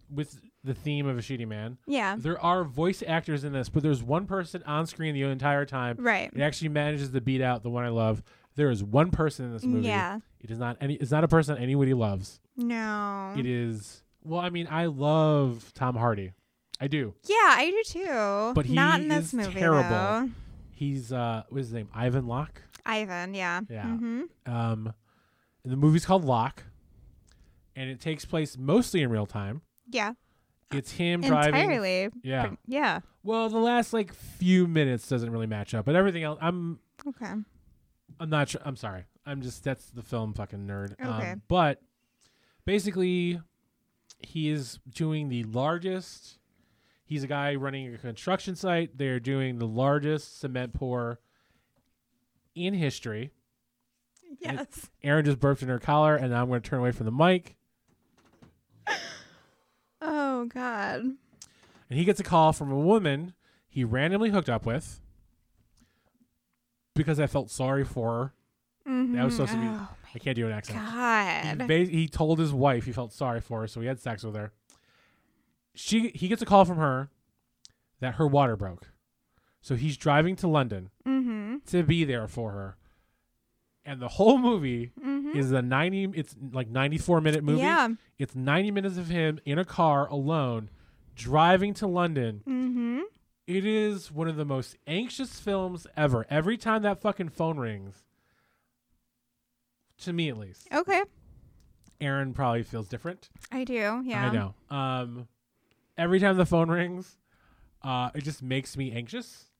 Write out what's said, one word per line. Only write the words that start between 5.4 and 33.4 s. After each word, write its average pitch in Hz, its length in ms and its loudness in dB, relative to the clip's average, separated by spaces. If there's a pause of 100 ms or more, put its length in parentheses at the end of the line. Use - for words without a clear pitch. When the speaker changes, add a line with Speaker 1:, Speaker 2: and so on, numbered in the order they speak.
Speaker 1:
time. 123 340 -4
Speaker 2:
Right. 226 360 0
Speaker 1:
It 131 60 -4
actually 151 300 -2
manages 147 400 -2
to 131 100 0
beat 131 220 0
out 123 200 0
The 117 80 -6
One 120 140 -2
I 120 60 -2
Love. 110 320 2 (340)
There 143 140 4
is 104 120 0
one 131 300 6
person 151 340 0
in 120 60 -8
this 113 120 -8
movie. 247 220 2
Speaker 2:
Yeah. 196 320 0 (220)
Speaker 1:
It 104 100 -16
is 113 80 -6
not 120 220 -4
any. 139 140 -2
It's 135 180 -2
not 156 100 4
a 165 60 4
person 151 260 6
that 123 80 -6
anybody 131 320 2
loves. 101 460 -2 (160)
Speaker 2:
No. 208 840 -2
Speaker 1:
It 123 80 -2
is. 117 560 -4 (220)
Well, 165 160 -2
I 175 100 -2
mean, 175 180 -4
I 165 180 0
love 147 880 4
Tom 123 200 -2
Hardy. 107 380 0 (480)
I 139 80 -4
do. 135 260 -2 (100)
Speaker 2:
Yeah, 415 160 2
I 311 300 6
do 403 300 -4
too. 220 540 -2
Speaker 1:
But 147 120 2
he 131 80 0
Speaker 2:
Not 285 260 6
in 302 80 -2
this 302 180 2
Speaker 1:
is - 80 -8
Speaker 2:
movie, 202 260 -2
Speaker 1:
terrible. 165 280 6
Speaker 2:
though. 202 420 0 (420)
Speaker 1:
He's, 135 400 -6
uh, 117 380 -2
what's 135 180 -6
his 110 40 -10
name? 113 220 -8
Ivan 123 320 0
Locke? 127 360 -6 (220)
Speaker 2:
Ivan, 196 500 -4
yeah. 180 340 -4
Speaker 1:
Yeah. - 160 -8
Speaker 2:
Mm-hmm. 233 380 -4 (300)
Speaker 1:
Um, 113 400 -2 (720)
and 127 80 -4
the 131 40 -2
movie's 156 280 6
called 190 200 4
Locke, 127 400 0 (1120)
and 131 140 -8
it 127 100 -12
takes 160 240 -4
place 160 340 -4
mostly 165 440 2
in 127 80 2
real 107 160 0
time. 104 360 -6 (260)
Speaker 2:
Yeah. 226 240 -2 (600)
Speaker 1:
It's 139 200 -6
him 175 280 0
driving. 151 400 4
Speaker 2:
Entirely. 202 480 0 (160)
Speaker 1:
Yeah. 131 240 0
Speaker 2:
Pr-, 196 60 -8 (120)
yeah. 226 340 0 (220)
Speaker 1:
Well, 226 260 0